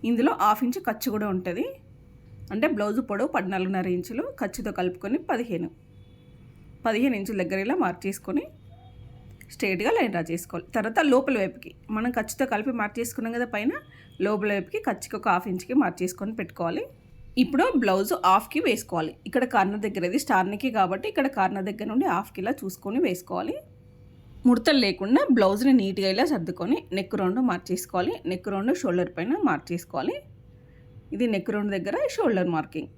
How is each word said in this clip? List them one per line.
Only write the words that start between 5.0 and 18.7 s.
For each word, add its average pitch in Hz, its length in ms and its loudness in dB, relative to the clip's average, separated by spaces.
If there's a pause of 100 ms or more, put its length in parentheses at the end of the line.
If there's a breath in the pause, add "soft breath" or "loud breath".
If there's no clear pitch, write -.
పదిహేను, 208 400 -2 (1160)
పదిహేను 233 340 2
ఇంచుల 202 240 -4
దగ్గర 185 220 -2
ఇలా 269 180 0
మార్క్ 180 220 -2
చేసుకొని 196 380 -4 (1080)
స్ట్రైట్గా 196 440 0
లైన్ 254 160 2
డ్రా 170 180 -2
చేసుకోవాలి. - 340 -6 (100)
తర్వాత 220 240 0 (140)
లోపల 262 280 4
వైపుకి - 300 -6 (240)
మనం 226 220 0
ఖర్చుతో 226 360 -2
కలిపి 214 260 -2
మార్క్ 208 200 -2
చేసుకున్నాం 233 380 -6
కదా 240 180 -2
పైన, 220 160 0 (560 loud breath)
లోపల 208 280 2
వైపుకి 196 320 -4
ఖర్చుకి - 320 -4
ఒక 220 140 0
హాఫ్ 180 180 0
ఇంచ్కి 180 300 -4
మార్క్ 180 220 0
చేసుకొని 196 360 -4
పెట్టుకోవాలి. 208 440 -4 (600)
ఇప్పుడు 285 220 4 (180)
బ్లౌజ్ 196 300 2 (160)
హాఫ్కి - 380 4
వేసుకోవాలి. 175 460 -2 (160)